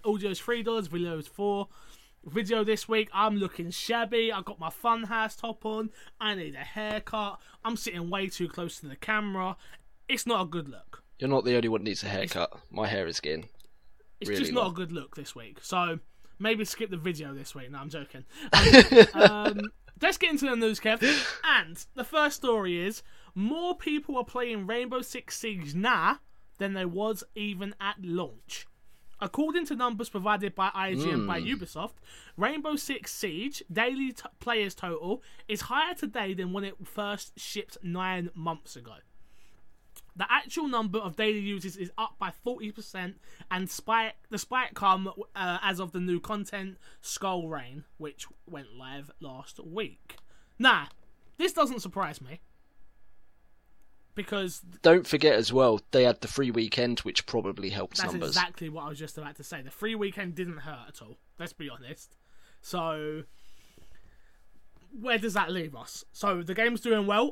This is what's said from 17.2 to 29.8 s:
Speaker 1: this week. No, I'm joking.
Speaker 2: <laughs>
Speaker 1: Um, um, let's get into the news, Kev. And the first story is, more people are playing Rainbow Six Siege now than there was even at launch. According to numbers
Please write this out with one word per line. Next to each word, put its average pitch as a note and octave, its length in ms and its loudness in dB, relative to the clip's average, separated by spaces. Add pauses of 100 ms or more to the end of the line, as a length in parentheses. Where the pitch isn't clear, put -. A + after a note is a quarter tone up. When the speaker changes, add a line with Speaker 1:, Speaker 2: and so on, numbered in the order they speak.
Speaker 1:
this C3+ 220 -12
week. C3 160 -14
No, C#3+ 80 -12
I'm C#3 120 -10
joking. C#3+ 360 -12 (260)
Speaker 2:
<laughs> - 640 12
Speaker 1:
Um, - 80 2
um, G#3 400 8 (400)
let's F4+ 160 4
get E4+ 140 2
into C#4+ 180 2
the B3 60 0
news, A3+ 240 2
Kev. A3 240 2 (400)
And G#3+ 500 2
the B3+ 100 -4
first D4+ 340 2
story G3 460 0
is, G#3 200 -4 (320)
more E4 420 -2
people D4 400 -4
are B3 80 0
playing A#3 400 -4
Rainbow A#3+ 380 -2
Six - 340 -10
Siege F3 380 -6
now G#3 460 2 (360)
than G3 160 -2
there F#3 140 -2
was G3+ 360 -2 (120)
even G#3 440 -6
at G3+ 240 -4
launch. F3 640 -6 (540)
According D4+ 480 0
to D4 80 -4
numbers A#3 340 -2